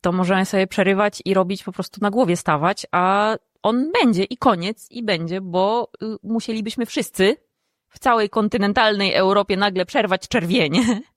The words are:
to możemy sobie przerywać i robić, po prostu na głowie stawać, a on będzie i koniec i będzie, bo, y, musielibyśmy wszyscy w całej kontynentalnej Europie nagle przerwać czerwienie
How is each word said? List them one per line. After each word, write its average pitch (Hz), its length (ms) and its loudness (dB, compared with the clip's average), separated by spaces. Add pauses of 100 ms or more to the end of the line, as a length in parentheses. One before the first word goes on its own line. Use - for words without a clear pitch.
to 180 100 0
możemy 185 340 0
sobie 190 220 0
przerywać 196 580 0
i 190 80 0
robić, 190 300 0
po 190 80 -10
prostu - 300 -10
na 208 80 0
głowie 247 280 0
stawać, 160 540 -2
a 202 440 2 (280)
on 247 280 0 (100)
będzie 208 220 2
i - 140 -6
koniec 196 540 -2
i 233 120 -12
będzie, 180 380 -4
bo, 190 480 0 (140)
y, 220 200 -6
musielibyśmy 226 640 -4
wszyscy 214 520 0 (520)
w - 100 -20
całej 226 300 2
kontynentalnej 208 840 0
Europie 196 440 2
nagle 185 280 0
przerwać 190 420 -2
czerwienie 202 760 0 (160)